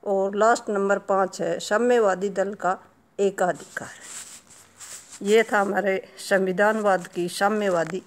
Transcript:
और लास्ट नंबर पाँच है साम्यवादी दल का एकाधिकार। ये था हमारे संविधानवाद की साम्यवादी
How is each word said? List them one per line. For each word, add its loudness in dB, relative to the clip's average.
और 0
लास्ट 2
नंबर 0
पाँच -2
है -2
साम्यवादी 2
दल -4
का -4
एकाधिकार। -2
ये 4
था 0
हमारे 0
संविधानवाद 2
की -4
साम्यवादी 0